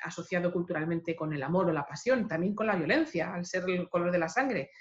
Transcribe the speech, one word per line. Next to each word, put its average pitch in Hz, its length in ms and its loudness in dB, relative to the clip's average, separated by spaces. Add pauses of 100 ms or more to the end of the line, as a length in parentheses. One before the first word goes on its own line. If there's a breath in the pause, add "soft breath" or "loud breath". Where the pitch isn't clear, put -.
asociado 175 520 -2
culturalmente 170 600 -2
con 156 180 -4
el 143 100 -2
amor 175 260 2
o 165 40 4
la 147 140 -2
pasión, 233 420 0
también 180 260 0
con 220 120 -2
la 202 100 2
violencia, 180 560 0
al 180 140 -6
ser 180 220 -2
el 180 200 0
color 175 220 2
de 180 80 2
la 165 100 2
sangre, 233 420 0 (100)